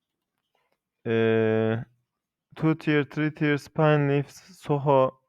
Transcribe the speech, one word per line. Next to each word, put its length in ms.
Ee, 800
two 220
tier, 260
three 300
tier, 240
spine 580
leaf, 160
soho, 960